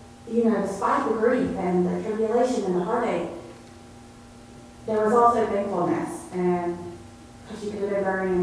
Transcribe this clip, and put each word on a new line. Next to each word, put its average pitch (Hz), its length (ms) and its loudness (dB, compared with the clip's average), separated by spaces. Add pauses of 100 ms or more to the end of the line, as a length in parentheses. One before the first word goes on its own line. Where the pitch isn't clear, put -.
(300)
you 226 140 2
know, 202 180 4
despite - 460 -2
the 220 80 0
grief 240 420 2
and 180 280 2
the 180 220 -2
tribulation 220 560 0
and 180 120 0
the 180 80 0
heartache, 190 440 -2 (1600)
there 214 180 2
was 214 80 4
also 233 340 6
thankfulness, 180 880 -2
and 175 460 0 (720)
'cause 214 160 -12
you 208 60 -6
could 208 100 -8
have 202 100 -2
been 196 140 0
burning 190 380 0